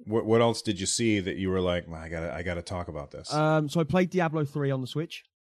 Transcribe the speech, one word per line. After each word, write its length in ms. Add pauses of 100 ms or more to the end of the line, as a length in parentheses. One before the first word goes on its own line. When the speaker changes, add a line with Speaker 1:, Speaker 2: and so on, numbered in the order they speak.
Speaker 1:
what, 220
what 160
else 200
did 180
you 60
see 360
that 160
you 120
were 120
like, 280
"I 200
gotta, 240
I 100
gotta 180
talk 280
about 220
this"? 220
Speaker 2:
Um, 360
so 100
I 60
played 240
Diablo 340
three 280
on 100
the 60
Switch. 360 (200)